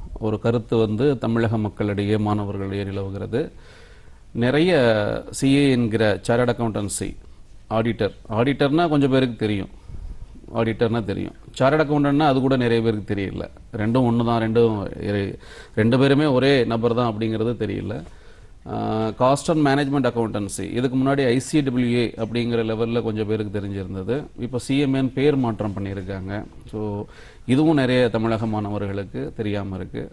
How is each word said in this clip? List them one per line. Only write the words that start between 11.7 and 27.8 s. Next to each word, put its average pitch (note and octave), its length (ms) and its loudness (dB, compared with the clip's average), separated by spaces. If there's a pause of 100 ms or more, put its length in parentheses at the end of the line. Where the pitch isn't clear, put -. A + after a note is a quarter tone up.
அக்கவுண்டன்ட்னா C#3+ 460 2
அது C3+ 120 4
கூட C3 160 2
நிறைய A#2 260 2
பேருக்கு G#2 340 0
தெரியல. G2 340 -4 (280)
ரெண்டும் A#2 320 2
ஒண்ணு A#2 160 2
தான், A#2 160 2
ரெண்டும் A2 460 2 (120)
இரு-, G2 380 -2 (380)
ரெண்டு A#2 240 4
பேருமே C#3 260 6
ஒரே C3+ 380 4
நபர் A2+ 300 0
தான் A#2+ 200 0
அப்படிங்கிறது A2 380 -2
தெரியல. G2+ 520 -4 (640)
ஆ, A2 400 -2
காஸ்ட் B2+ 400 2
அண்ட் D#3 200 4
மேனேஜ்மெண்ட் C#3 400 2
அக்கவுண்டன்சி, G#2 640 -4
இதுக்கு B2 240 0
முன்னாடி C#3 280 2
ஐ B2 140 2
சி D3+ 220 0
டபிள்யூ B2 360 0
ஏ A#2 200 0
அப்படிங்கிற A2+ 460 -2
லெவல்ல A2+ 380 -2
கொஞ்சம் G#2+ 260 -2
பேருக்கு G#2 320 -2
தெரிஞ்சிருந்தது. G2 640 -4 (160)
இப்போ A#2+ 200 -6
சி C3+ 180 -2
எம் C#3 160 2
ஏன்னு C3 200 0
பேர் C#3+ 220 2
மாற்றம் G#2+ 440 -2
பண்ணியிருக்காங்க. G2 640 -6 (280)
So, G#2+ 340 -6 (400)
இதுவும் D#3 300 4
நிறைய B2+ 340 4